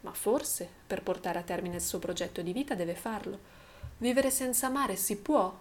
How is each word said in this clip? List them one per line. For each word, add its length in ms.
ma 100
forse 580
per 180
portare 360
a 40
termine 320
il 60
suo 180
progetto 420
di 100
vita 240
deve 200
farlo. 440
Vivere 300
senza 380
amare 300
si 180
può? 460